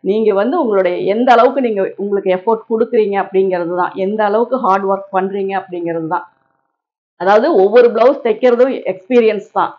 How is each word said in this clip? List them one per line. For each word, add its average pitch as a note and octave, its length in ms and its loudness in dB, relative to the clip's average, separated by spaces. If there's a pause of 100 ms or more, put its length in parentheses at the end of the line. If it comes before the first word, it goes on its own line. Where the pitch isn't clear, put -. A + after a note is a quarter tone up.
நீங்க G#3 340 0
வந்து B3 260 0
உங்களுடைய F#3+ 440 0
எந்த A#3 280 2
அளவுக்கு C4 280 4
நீங்க G#3+ 360 -2
உங்களுக்கு G3+ 340 -2
effort G#3+ 360 -2
கொடுக்குறீங்க A3 500 0
அப்படிங்கிறது F3+ 600 -2
தான், F3 180 -2
எந்த G#3 300 -2
அளவுக்கு A#3 320 0
hard G3 280 0
ஒர்க் G3 280 -4
பண்றீங்க G3 420 -4
அப்படிங்கிறது E3+ 540 -6
தான். F3 160 -6 (960)
அதாவது A3 340 2
ஒவ்வொரு A3 340 6
பிளவுஸ் A#3 360 0
தைக்கிறதும் A#3+ 480 2 (120)
experience G#3+ 680 0
தான். F#3 260 -2